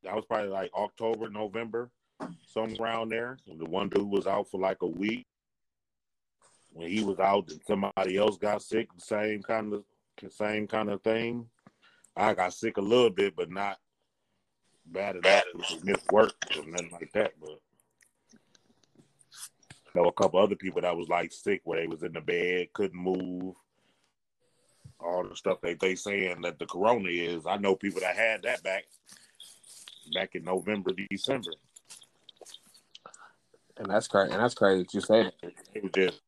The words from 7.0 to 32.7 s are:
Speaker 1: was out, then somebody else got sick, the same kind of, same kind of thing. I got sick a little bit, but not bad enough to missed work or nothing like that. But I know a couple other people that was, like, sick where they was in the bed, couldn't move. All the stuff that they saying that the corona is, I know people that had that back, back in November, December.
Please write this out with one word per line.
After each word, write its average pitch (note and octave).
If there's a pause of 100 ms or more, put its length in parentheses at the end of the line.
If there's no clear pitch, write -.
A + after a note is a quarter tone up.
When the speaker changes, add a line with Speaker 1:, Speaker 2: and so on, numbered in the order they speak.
Speaker 1:
was G2
out, F#2+
then D#2
somebody F#2+
else G#2
got G#2
sick, -
the -
same G#2+
kind A2
of, G#2 (460)
same G#2+
kind G#2+
of G2+
thing. A#2 (680)
I G#2
got F2+
sick -
a G2+
little A#2
bit, G2
but E2+
not G2 (1040)
bad F#2+
enough F#2+
to E2+
missed F#2+
work G#2+ (220)
or D2+
nothing E2+
like E2+
that. G#2
But D#2 (2250)
I -
know F2
a F2
couple E2+
other G2+
people F2+
that F2
was, E2+
like, F2
sick -
where E2+
they E2+
was E2
in E2+
the E2
bed, F2+
couldn't F#2
move. F#2 (1400)
All F2+
the F#2+
stuff F#2+
that F2
they F#2+
saying F#2
that E2+
the E2
corona G2+
is, E2+
I F#2+
know G2
people F#2
that F2+
had A2
that B2+
back, F#2+ (1300)
back -
in E2
November, G2 (180)
December. G#2+ (2250)